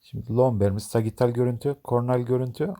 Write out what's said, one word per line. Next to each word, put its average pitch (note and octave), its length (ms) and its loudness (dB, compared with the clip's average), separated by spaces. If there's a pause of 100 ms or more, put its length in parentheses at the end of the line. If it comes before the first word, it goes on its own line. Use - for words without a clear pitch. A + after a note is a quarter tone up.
Şimdi A2+ 300 -10
lomberimiz G#2+ 500 2
sagital A2+ 460 0
görüntü, B2 540 0
kornal B2 360 0
görüntü, B2+ 600 -2